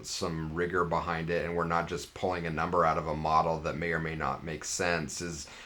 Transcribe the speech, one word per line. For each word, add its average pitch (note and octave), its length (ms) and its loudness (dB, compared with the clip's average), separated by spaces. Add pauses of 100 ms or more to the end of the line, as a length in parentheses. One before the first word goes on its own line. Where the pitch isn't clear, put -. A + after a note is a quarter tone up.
some D#2+ 540 -4
rigor F2 320 2
behind E2 420 0
it E2+ 160 2
and E2+ 100 -2
we're E2+ 100 2
not E2+ 220 2
just F2 280 -6
pulling F2+ 320 -2
a E2 40 -2
number E2+ 360 4
out D#2 100 4
of D#2+ 120 -2
a D#2 60 0
model D#2+ 440 4
that D2 180 -2
may E2+ 160 -2
or E2 60 2
may D#2+ 160 -2
not C#2 280 -2
make D#2+ 220 -6
sense? E2+ 560 -2
Is, E2+ 260 -6 (200)